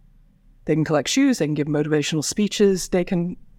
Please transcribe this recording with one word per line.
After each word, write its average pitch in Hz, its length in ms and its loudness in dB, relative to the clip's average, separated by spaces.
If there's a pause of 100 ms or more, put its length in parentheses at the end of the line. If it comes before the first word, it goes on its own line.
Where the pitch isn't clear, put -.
(640)
They 156 100 0
can 156 80 2
collect 147 260 0
shoes, 269 300 2
they 156 80 0
can 151 80 -2
give 143 120 -2
motivational 151 580 0
speeches, 202 640 0
they 180 160 0
can 175 300 -4 (240)